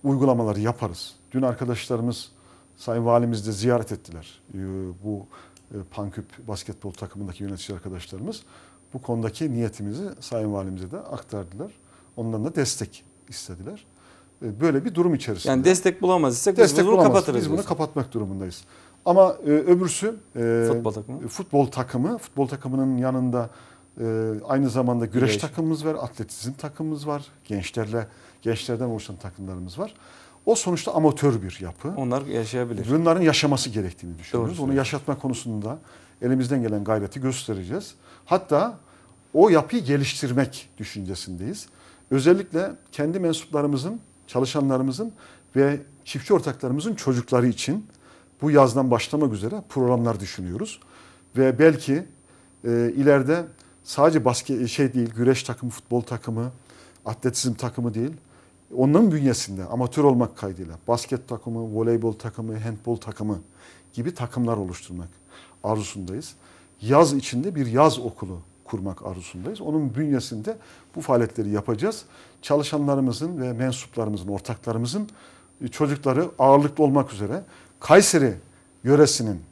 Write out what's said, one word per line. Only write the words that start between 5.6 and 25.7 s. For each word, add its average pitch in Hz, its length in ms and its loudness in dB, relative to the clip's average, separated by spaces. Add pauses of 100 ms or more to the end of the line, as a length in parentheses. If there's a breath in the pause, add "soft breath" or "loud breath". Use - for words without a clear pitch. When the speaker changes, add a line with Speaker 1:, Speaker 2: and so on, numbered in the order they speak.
Speaker 1:
e, 110 60 -14 (140)
Panküp 104 580 -12
basketbol 101 440 -10
takımındaki 98 500 -12
yönetici 98 340 -10
arkadaşlarımız 95 680 -12 (520 soft breath)
bu 127 80 -12
konudaki 113 500 -4
niyetimizi 117 520 -6 (160)
Sayın 107 320 -4
Valimize 95 380 -6
de 165 80 -10
aktardılar. 107 760 -12 (440 soft breath)
Ondan 113 280 -4
da 165 100 -6
destek - 500 -4 (240)
istediler. 107 560 -14 (580 soft breath)
E, 107 180 -8
böyle 147 240 2
bir 220 100 -6
durum 175 200 4
içerisinde. 120 360 -4
Speaker 2:
Yani 131 140 2
destek 180 380 4
bulamaz 175 340 4
isek 190 200 2
Speaker 1:
Destek 180 220 8
Speaker 2:
biz 185 80 6
bunu 208 60 6
Speaker 1:
bulamaz. 175 200 8
Speaker 2:
kapatırız 160 280 4
Speaker 1:
Biz 160 60 -2
bunu 147 100 0
Speaker 2:
diyorsun. 196 120 -4
Speaker 1:
kapatmak 151 440 -2
durumundayız. 98 520 -6 (400 soft breath)
Ama, 185 320 8 (100)
e, 147 40 2
öbürsü, 180 680 4 (200)
e, 117 360 2
Speaker 2:
Futbol 113 200 0
takımı. 123 360 -10
Speaker 1:
futbol 143 380 0
takımı, 131 520 -4
futbol - 300 -4
takımının 135 480 -2
yanında, 127 540 -2 (500 loud breath)
e, 117 40 -4 (440)
aynı 135 220 0
zamanda 120 360 0
güreş 123 240 2
Speaker 2:
Güreş. 208 120 0
Speaker 1:
takımımız 160 440 -4